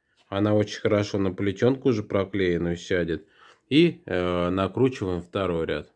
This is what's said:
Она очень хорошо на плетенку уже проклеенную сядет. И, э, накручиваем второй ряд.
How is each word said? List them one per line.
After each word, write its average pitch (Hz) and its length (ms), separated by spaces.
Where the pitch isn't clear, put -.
Она 104 260
очень 104 260
хорошо 104 380
на 95 140
плетенку 113 580
уже 107 120
проклеенную 92 760
сядет. 85 500
И, 165 360
э, 90 440
накручиваем 95 720
второй 87 440
ряд. 76 280